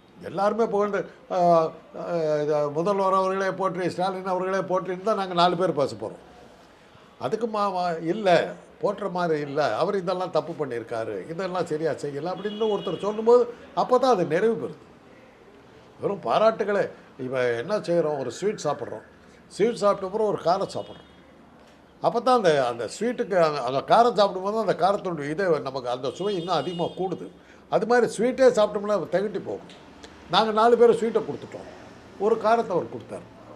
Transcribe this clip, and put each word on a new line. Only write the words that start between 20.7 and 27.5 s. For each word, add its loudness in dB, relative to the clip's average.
சாப்பிட்றோம். -12
அப்பதான் 2
அந்த, 4
அந்த -4
ஸ்வீட்டுக்கு -2
அந்த, 0
அந்த 0
காரம் 4
சாப்பிடும்போது 0
அந்த 2
காரத்தினுடைய -2
இதே -2
நமக்கு -8
அந்த -6
சுவை -4
இன்னும் -2
அதிகமா -4
கூடுது. -6